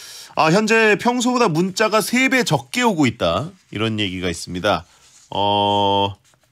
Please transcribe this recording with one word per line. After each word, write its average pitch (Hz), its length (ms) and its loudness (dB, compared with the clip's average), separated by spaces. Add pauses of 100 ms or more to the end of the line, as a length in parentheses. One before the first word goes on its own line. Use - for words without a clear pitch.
(360)
아, 156 160 2
현재 214 500 4
평소보다 247 480 0
문자가 190 520 0
세 254 280 0
배 254 140 2
적게 190 400 -2
오고 160 240 2
있다, 101 420 -2 (220)
이런 107 280 -4
얘기가 92 300 -4
있습니다. 87 560 -4 (460)
어, 101 840 0 (360)